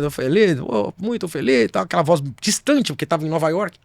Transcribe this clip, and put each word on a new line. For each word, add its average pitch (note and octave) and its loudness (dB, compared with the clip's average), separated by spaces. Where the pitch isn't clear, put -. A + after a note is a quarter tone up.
tô D3 -2
feliz, D#3+ 2
pô, - -4
muito G#3+ -4
feliz, A3+ 2
tá, F#3+ -2
aquela F3 0
voz D#3+ 4
distante, B3+ 0
porque D3 -6
tava D#3 -2
em - -2
Nova D#3+ 0
York. F3 -2